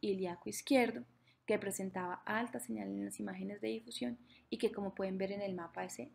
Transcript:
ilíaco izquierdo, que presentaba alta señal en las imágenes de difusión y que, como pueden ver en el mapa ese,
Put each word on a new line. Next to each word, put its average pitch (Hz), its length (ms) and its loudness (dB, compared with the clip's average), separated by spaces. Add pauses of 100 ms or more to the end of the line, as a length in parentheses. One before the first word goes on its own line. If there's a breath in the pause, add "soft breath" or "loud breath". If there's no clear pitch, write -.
ilíaco 190 480 0
izquierdo, 240 560 4 (420 soft breath)
que 214 120 6
presentaba 190 640 -2
alta 233 360 0
señal 214 280 -4
en 202 160 0
las 196 140 -6
imágenes 208 420 -6
de 214 80 -2
difusión 226 500 -4 (300 loud breath)
y 226 100 -2
que, 214 140 4
como 196 220 -2
pueden 190 240 0
ver 190 140 0
en 202 100 -4
el 202 120 -2
mapa 175 300 -4
ese, - 300 -8